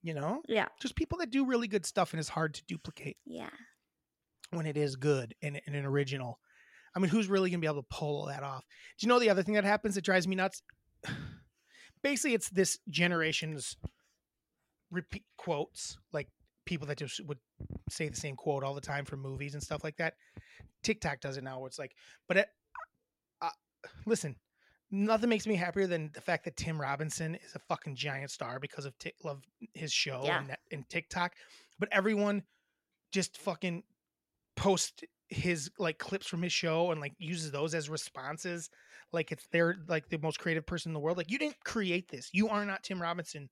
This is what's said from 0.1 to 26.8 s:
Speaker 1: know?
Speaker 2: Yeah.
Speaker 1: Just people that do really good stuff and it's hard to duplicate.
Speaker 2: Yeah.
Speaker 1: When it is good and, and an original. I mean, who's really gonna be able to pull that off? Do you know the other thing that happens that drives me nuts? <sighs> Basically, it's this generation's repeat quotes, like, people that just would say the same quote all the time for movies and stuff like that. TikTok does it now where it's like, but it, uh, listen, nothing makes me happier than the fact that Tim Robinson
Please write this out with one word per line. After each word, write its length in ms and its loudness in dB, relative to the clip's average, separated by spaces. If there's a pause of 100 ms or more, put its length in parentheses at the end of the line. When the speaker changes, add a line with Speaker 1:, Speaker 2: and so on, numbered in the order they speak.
Speaker 1:
know? 340 -2
Speaker 2:
Yeah. 200 2 (120)
Speaker 1:
Just 160 -4
people 220 0
that 120 -2
do 160 4
really 220 2
good 180 0
stuff 280 2
and 80 -2
it's 80 -4
hard 240 0
to 100 -12
duplicate. 640 -10
Speaker 2:
Yeah. 240 -10 (1000)
Speaker 1:
When 140 -4
it 120 -2
is 180 2
good 460 2
and, 260 -4
and 80 -4
an 100 -2
original. 540 0 (560)
I 40 -2
mean, 100 4
who's 180 4
really 220 4
gonna 100 0
be 80 2
able 140 0
to 100 -12
pull 360 -2
that 140 -6
off? 220 -6 (340)
Do 80 -2
you 40 4
know 100 10
the 100 8
other 140 8
thing 120 2
that 100 6
happens 300 4
that 100 -2
drives 200 6
me 120 2
nuts? 260 0 (420)
<sighs> 60 -4 (920)
Basically, 320 2
it's 160 2
this 300 4 (100)
generation's 880 2 (1120)
repeat 360 -6 (120)
quotes, 600 -4 (160)
like, 160 -4 (360)
people 220 -2
that 100 -4
just 280 -6
would 140 -8 (500)
say 180 -4
the 80 -6
same 220 -6
quote 260 0
all 120 -2
the 40 -6
time 240 -4
for 140 -8
movies 360 -6
and 80 -8
stuff 220 -6
like 140 -6
that. 160 -2 (680)
TikTok 380 0
does 160 -6
it 80 -8
now 160 -8
where 80 -8
it's 120 -12
like, 140 -10 (360)
but 80 6
it, 100 6 (960)
uh, 80 0 (560)
listen, 320 0 (540)
nothing 380 4
makes 160 4
me 100 4
happier 320 2
than 260 0
the 80 -14
fact 240 0
that 100 -8
Tim 240 -2
Robinson 560 -2